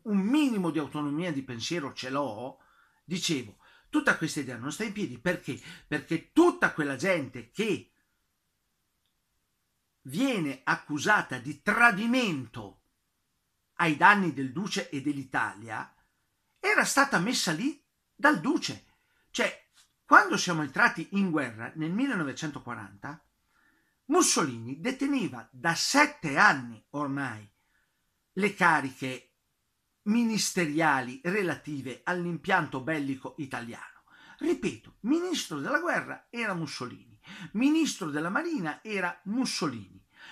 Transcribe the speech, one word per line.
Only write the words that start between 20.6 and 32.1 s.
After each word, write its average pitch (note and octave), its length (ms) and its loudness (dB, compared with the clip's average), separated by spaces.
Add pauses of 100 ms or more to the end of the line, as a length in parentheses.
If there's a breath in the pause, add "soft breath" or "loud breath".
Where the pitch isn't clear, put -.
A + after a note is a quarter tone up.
entrati E3 480 0
in G3 200 2
guerra B2 440 -4
nel D#3+ 160 -2
millenovecentoquaranta, C#3+ 1300 -4 (800)
Mussolini C#3 760 2
deteneva A#3+ 720 -2
da C3 240 -2
sette C4+ 640 2
anni C3+ 520 2
ormai C3+ 600 -6 (840)
le G3 200 0
cariche C3+ 800 0 (720)
ministeriali D#3+ 1200 2
relative D3+ 800 -4
all'impianto F3 800 -2